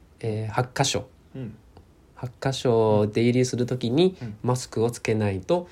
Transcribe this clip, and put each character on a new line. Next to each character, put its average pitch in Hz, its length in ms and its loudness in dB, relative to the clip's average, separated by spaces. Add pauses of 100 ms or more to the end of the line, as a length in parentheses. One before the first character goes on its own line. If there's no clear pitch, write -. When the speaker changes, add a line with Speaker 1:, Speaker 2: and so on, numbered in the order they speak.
(200)
Speaker 1:
え 110 300 -4
ー、 - 20 -10
八 131 320 -2
箇 - 60 -2
所。 - 180 -4 (280)
Speaker 2:
う - 20 -14
ん。 120 180 -12 (580)
Speaker 1:
八 - 380 -6
箇 131 60 -6
所 110 480 4
出 107 140 0
入 120 120 4
り 127 120 4
す 123 120 -4
る 120 100 0
と 127 100 -4
き 120 140 -2
に 180 320 2
Speaker 2:
う - 20 -10
ん。 104 180 -10
Speaker 1:
マ 123 140 0
ス - 140 -8
ク 113 120 -2
を 117 80 2
つ - 120 -10
け 113 120 0
な 107 160 0
い 98 100 -4
と、 175 300 0